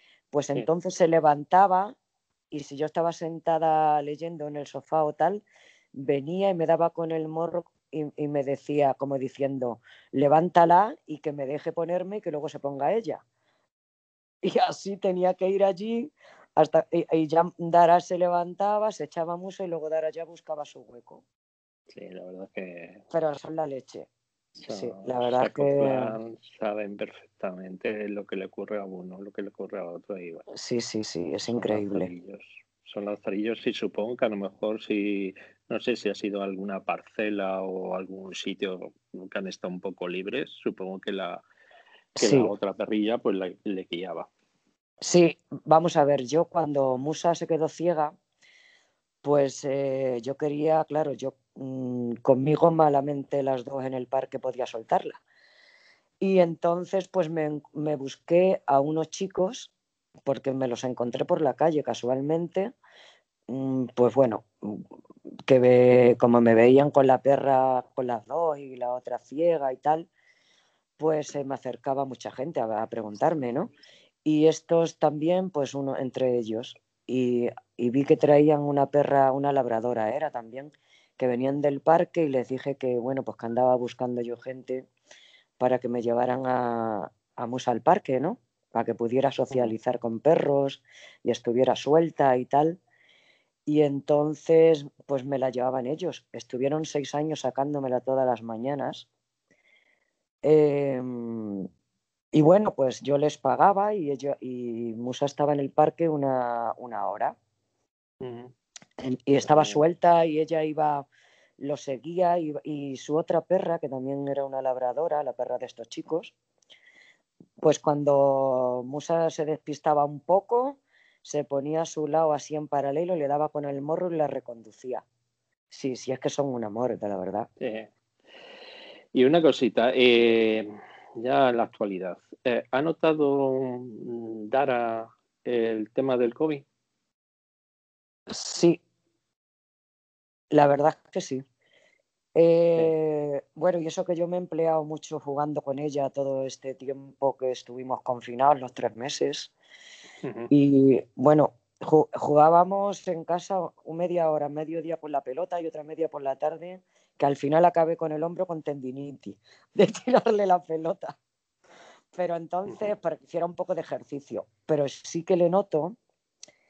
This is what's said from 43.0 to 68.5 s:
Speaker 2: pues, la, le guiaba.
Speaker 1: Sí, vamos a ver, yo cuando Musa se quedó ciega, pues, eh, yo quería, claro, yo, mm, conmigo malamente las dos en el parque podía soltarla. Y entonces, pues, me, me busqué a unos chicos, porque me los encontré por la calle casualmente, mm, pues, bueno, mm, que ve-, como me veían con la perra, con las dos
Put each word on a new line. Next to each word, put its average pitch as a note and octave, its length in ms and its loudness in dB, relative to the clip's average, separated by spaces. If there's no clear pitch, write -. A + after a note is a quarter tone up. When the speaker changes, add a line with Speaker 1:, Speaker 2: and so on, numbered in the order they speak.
Speaker 2:
pues, G#2+ 180 -2
la, F#2 160 -6
le F#2+ 260 -6
guiaba. E2+ 380 -10
Speaker 1:
Sí, E3+ 380 4
vamos D#3+ 320 4
a D3+ 80 6
ver, C#3 220 2
yo D3+ 200 2
cuando C#3 520 -2
Musa D#3 360 -2
se E3 120 -8
quedó D#3 220 -2
ciega, D#3+ 460 -2
pues, C#3+ 420 0
eh, C3+ 580 -2
yo C3+ 140 -8
quería, D3+ 480 0
claro, D3 280 -2
yo, C3 240 -8
mm, B2 680 -6
conmigo C#3+ 480 6
malamente C#3+ 720 2
las C3 220 -2
dos C#3 200 -8
en C3 100 -6
el B2+ 120 -6
parque C3 320 -4
podía A#2+ 280 -6
soltarla. C3 560 -4
Y F#3+ 220 4
entonces, F3 680 0
pues, E3+ 220 -2
me, D3+ 320 -4
me D3+ 240 -4
busqué E3+ 680 0
a C#3 140 4
unos D#3 300 -2
chicos, F#3+ 640 -4
porque C3+ 280 -2
me C3 160 -2
los A#2 160 -6
encontré B2 400 -4
por E3+ 160 0
la C3+ 140 0
calle D3+ 280 0
casualmente, D3+ 920 -2
mm, C3 460 -2
pues, A#2+ 200 4
bueno, A#2+ 300 2
mm, G#2 200 -8
que C3 140 8
ve-, B2 600 8
como A#2+ 220 6
me A#2 120 8
veían C3 360 8
con C#3 160 6
la B2+ 160 6
perra, C3 720 2
con C3 140 -4
las A#2 180 -6
dos D3+ 320 -2